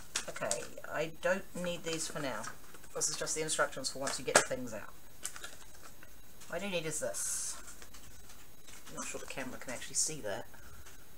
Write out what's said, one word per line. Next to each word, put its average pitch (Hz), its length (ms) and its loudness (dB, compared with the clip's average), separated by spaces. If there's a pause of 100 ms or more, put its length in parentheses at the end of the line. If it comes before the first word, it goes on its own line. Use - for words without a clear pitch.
(300)
Okay, - 340 2 (280)
I 160 200 2 (100)
don't 190 340 4
need 175 280 0
these 160 240 2
for - 120 -2
now. 120 240 0 (500)
This 156 160 4
is 147 80 0
just 156 180 2
the 156 60 4
instructions 147 480 4
for 131 100 -2
once 131 200 2
you 131 60 -4
get 147 100 10
the - 60 12
things 127 320 0
out. 101 200 -4 (1500)
What 175 140 -2
I 202 40 0
do 202 60 0
need 165 140 2
is 151 140 0
this. - 580 0 (1300)
I'm - 60 -6
not - 100 -2
sure - 140 -2
the - 60 -6
camera 123 340 -2
can 127 140 -2
actually - 220 -2
see 156 260 4
that. 101 240 0 (720)